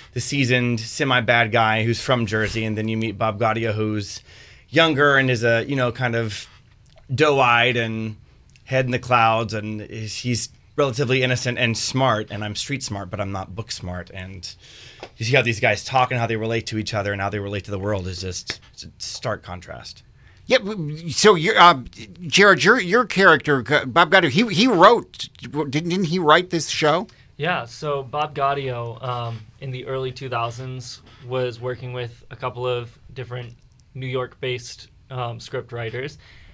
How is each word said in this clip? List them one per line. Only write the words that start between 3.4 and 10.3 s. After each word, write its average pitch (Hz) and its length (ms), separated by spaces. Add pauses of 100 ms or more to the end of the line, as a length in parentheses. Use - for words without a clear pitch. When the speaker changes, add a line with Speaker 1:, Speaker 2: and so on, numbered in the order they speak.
Speaker 1:
who's 107 480 (480)
younger 143 480
and 131 120
is 117 140
a, 117 220
you 139 100
know, 123 160
kind 120 240
of 113 320 (680)
doe-eyed 123 600
and 110 400 (480)
head 131 220
in 120 40
the 123 80
clouds, 113 560
and 107 280
he's, 110 340
he's 123 320 (280)